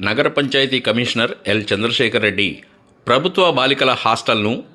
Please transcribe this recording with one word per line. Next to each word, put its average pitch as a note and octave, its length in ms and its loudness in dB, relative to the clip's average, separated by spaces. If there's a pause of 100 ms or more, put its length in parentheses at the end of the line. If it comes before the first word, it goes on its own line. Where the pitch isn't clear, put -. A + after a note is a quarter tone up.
నగర A2+ 260 0
పంచాయతీ C3+ 520 0
కమిషనర్ A#2 520 -2 (160)
ఎల్ G#2 260 0
చంద్రశేఖర్ A2+ 480 0
రెడ్డి G2 420 0 (440)
ప్రభుత్వ E3+ 440 2
బాలికల C3+ 480 2
హాస్టల్ను A2+ 640 0 (120)